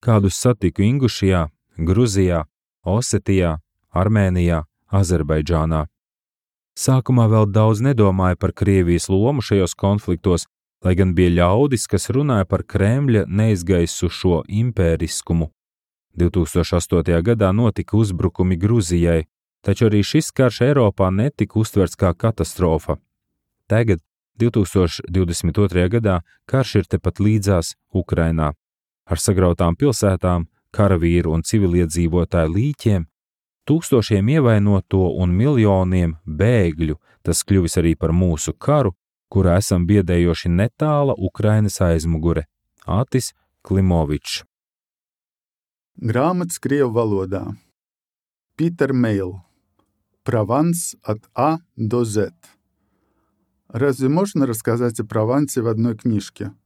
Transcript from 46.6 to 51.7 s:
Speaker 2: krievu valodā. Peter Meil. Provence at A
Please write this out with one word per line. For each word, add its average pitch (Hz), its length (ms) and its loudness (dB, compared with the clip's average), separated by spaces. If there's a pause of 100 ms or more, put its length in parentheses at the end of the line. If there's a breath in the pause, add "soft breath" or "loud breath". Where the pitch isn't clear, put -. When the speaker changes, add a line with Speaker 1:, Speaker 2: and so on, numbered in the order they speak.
Speaker 2:
krievu 131 320 0
valodā. 98 460 -2 (1120)
Peter 165 380 -2
Meil. 98 480 -2 (840)
Provence 139 800 -2
at 110 160 -6 (160)
A 156 220 -2 (180)